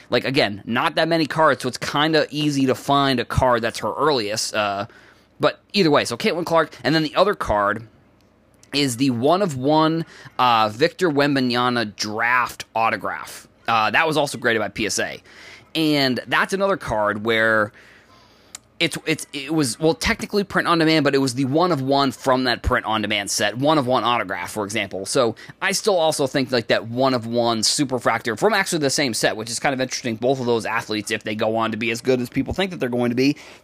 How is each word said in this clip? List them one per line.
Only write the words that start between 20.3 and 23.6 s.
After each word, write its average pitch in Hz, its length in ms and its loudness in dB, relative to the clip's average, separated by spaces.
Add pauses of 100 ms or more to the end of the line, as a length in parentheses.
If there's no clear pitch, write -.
print 185 240 -4
on 170 120 2
demand, 160 240 4
but 143 100 2
it 135 60 4
was 131 160 0
the 135 100 0
one 160 260 2
of 139 120 -2
one 135 280 2
from 127 340 0
that 120 180 -2
print 120 240 0
on 107 160 0
demand 104 260 -2
set, 104 260 -2
one 143 220 2